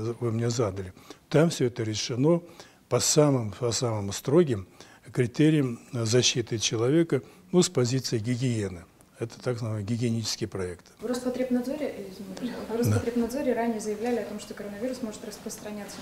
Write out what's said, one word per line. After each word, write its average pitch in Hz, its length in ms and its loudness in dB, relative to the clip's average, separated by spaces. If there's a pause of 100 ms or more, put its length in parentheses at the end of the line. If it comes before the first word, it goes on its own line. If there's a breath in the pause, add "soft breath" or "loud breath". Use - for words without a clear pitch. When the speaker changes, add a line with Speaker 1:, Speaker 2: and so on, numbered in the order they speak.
(200)
Speaker 1:
вы 120 100 0
мне 117 200 0
задали, 98 420 -2 (360 loud breath)
там 160 220 6
все 139 160 0
это 117 160 -2
решено 127 580 2 (480 loud breath)
по 123 120 4
самым, 135 580 4
по 120 140 0
самым 107 400 -2
строгим 127 560 2 (440 loud breath)
критериям 135 680 4 (120)
защиты 117 680 2
человека, 135 640 2 (280 loud breath)
ну, 180 120 6
с 170 60 4
позиции 123 500 0
гигиены. 110 640 -2 (340)
Это - 220 -8
так 123 220 -2
называемый 110 220 -4
гигиенический 117 640 -2
проект. 90 380 -8 (160)
Speaker 2:
В 214 60 -8
Роспотребнадзоре, 247 880 -2 (160)
извините, 196 440 -10 (140)
в 220 40 -6
Speaker 1:
Да. 226 40 -4
Speaker 2:
Роспотребнадзоре 233 800 0
ранее 226 260 -2
заявляли 214 380 -2
о 202 60 -4
том, 214 140 -10
что - 140 -14
коронавирус 208 500 -8
может 214 220 -10
распространяться 208 760 -12